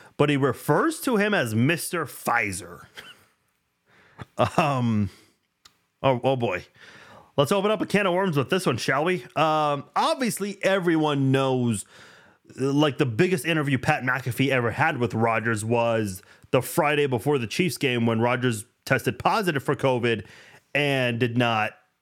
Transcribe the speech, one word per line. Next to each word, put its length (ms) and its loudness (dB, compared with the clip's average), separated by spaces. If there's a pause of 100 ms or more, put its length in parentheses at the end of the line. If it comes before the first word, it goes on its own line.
(160)
but 140 2
he 80 2
refers 600 0
to 180 0
him 160 0
as 220 -2
Mister 500 0
Pfizer. 800 -4 (1500)
<laughs> 200 0
Um, 520 0 (960)
oh, 200 0
oh 120 2
boy. 300 -4 (680)
Let's 160 2
open 200 2
up 100 0
a 60 -4
can 180 0
of 80 2
worms 240 0
with 140 -2
this 160 0
one, 100 0
shall 280 0
we? 180 -2 (120)
Um, 500 0 (100)
obviously, 680 -2
everyone 680 2
knows, 520 0 (720)
like, 440 0
the 80 2
biggest 360 0
interview 360 0
Pat 240 0
McAfee 460 0
ever 200 2
had 300 0
with 160 -2
Rodgers 500 0
was 560 0 (300)
the 100 4
Friday 460 0
before 320 0
the 80 -4
Chiefs 300 -2
game 280 0
when 160 2
Rodgers 440 0 (200)
tested 320 -2
positive 460 0
for 120 -2
covid 500 0 (500)
and 440 0
did 180 0
not, 340 2 (300)